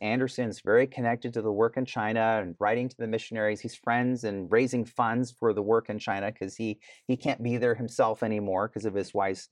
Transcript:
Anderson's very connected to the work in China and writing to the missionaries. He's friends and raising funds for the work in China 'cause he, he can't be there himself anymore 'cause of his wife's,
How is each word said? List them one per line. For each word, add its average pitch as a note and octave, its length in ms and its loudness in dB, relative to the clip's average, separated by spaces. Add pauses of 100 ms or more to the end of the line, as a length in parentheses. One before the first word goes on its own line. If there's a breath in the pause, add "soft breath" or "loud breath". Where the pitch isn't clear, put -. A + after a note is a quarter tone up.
Anderson's A#2+ 580 -2
very A#2 260 6
connected B2 460 -2
to A#2 80 -4
the A2 120 0
work A2+ 260 2
in C3 80 -2
China A2 560 0
and F2 160 -8
writing A#2+ 320 0
to - 80 -16
the A#2 80 -4
missionaries. A2 540 -2
He's - 140 -10
friends B2 500 0
and G2 280 -4
raising B2 320 4
funds A#2+ 460 0
for A2+ 240 2
the G2+ 80 0
work A2 260 2
in G#2+ 100 -4
China G2 320 -2
'cause G2 260 -8
he, A2 220 -4 (280 loud breath)
he B2+ 100 0
can't C3+ 260 -4
be A#2+ 140 0
there A#2 180 2
himself A2+ 480 0
anymore G#2 460 0
'cause G#2+ 160 -8
of G#2 80 -2
his G2 220 -4
wife's, G2 380 -2